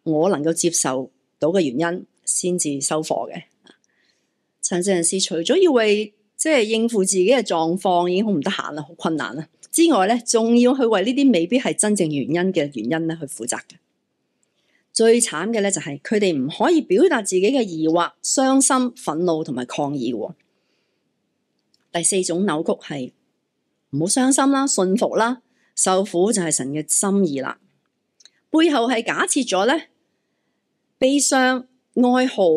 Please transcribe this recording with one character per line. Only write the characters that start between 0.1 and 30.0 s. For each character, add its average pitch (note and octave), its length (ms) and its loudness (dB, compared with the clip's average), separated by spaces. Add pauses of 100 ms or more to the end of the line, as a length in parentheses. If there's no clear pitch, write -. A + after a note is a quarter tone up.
能 D3 140 0
夠 D#3+ 100 0
接 E3 180 0
受 C3 400 -4 (300)
到 D3+ 80 0
嘅 F#3 120 2
原 C3+ 180 -2
因 E3+ 280 -4 (180)
先 F3+ 320 -2
至 C#3+ 240 -4
收 D#3 220 -2
貨 - 260 -4
嘅。 E3+ 140 -14 (1200)
殘 F3 180 -4
疾 F#3+ 100 -2
人 F3 120 0
士 F#3+ 180 -2
除 F#3 160 -4
咗 E3+ 240 0
要 F4+ 120 4
為， G#3+ 420 0 (220)
即 - 120 -2
係 C#4 140 4
應 A3 260 0
付 G#3+ 160 0
自 F#3+ 120 0
己 F3+ 100 4
嘅 B3+ 160 4
狀 E3+ 340 -2
況 F3+ 320 0
已 F3+ 60 0
經 G3+ 100 0
好 G#3 60 -2
唔 E3 100 0
得 C3 80 -4
閒 - 240 -6
啦、 D3+ 100 -10
好 D#3+ 120 -16
困 E3 220 -4
難 A#2 180 -8
啦 D#3+ 140 -12 (240)
之 E4 200 4
外 G3 140 2
呢， A#3 180 2
仲 A#3 320 2
要 B3 200 6
去 C4 80 0
為 G#3+ 180 2
呢 A#3+ 120 0
啲 C#4 180 4
未 E3+ 160 2
必 B3 100 0
係 D#3+ 160 -2
真 G#3 220 2
正 F3 120 0
原 C#3+ 200 -4
因 F3 240 0
嘅 D3 220 -2
原 A2 100 -8
因 D#3+ 240 -2
呢 E3 120 -6
去 D3 60 -8
負 - 180 -12
責 G#2+ 140 -6
嘅。 - 160 -20 (1200)
最 A3+ 280 4
慘 F3+ 300 -4
嘅 A3 100 -2
呢， G3+ 100 0
就 E3 100 -4
係 C#3+ 200 -10
佢 A3 180 -2
哋 F#3+ 140 2
唔 C3+ 160 -2
可 A#3+ 220 0
以 E4 100 4
表 G3 280 2
達 C4 140 0
自 F#3+ 140 -4
己 F#3 60 2
嘅 B3+ 200 2
疑 D#3+ 260 -2
惑、 E3 240 0 (100)
傷 C4+ 380 2
心、 C4 160 2 (160)
憤 - 240 -8
怒 D#3+ 260 0
同 D#3 100 -8
埋 B2 120 -6
抗 C#3+ 280 -4
議 A#2+ 220 -6
喎。 G#2 180 -8 (1600)
第 E3+ 80 -2
四 F#3+ 220 0
種 F3 200 -2
扭 D#3+ 200 -2
曲 F#3+ 80 0
係 C3 400 -8 (760)
唔 C#3 100 -4
好 E3 60 0
傷 C4 280 2
心 C#4 160 2
啦， C4+ 160 0
信 F#3+ 300 0
服 C#3+ 180 0
啦， A#3 260 0 (360)
受 F#3+ 280 2
苦 F#3+ 280 0
就 G3+ 100 0
係 D#3+ 80 -2
神 C#3 220 -4
嘅 D3+ 160 -6
心 G3 360 2
意 C#3 140 -2
啦。 C3 220 -8 (880)
背 D#4+ 180 4
後 A#3+ 200 2
係 A#3 180 -2
假 E3 180 -2
設 B3+ 240 -2
咗 F#3 160 0
呢， D4 160 0 (1160)